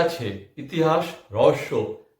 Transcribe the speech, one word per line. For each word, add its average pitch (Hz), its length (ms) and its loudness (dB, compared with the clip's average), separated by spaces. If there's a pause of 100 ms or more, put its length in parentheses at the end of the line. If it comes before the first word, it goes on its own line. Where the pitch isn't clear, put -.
আছে 165 240 -2 (360)
ইতিহাস, 160 420 0 (320)
রহস্য, - 340 4 (500)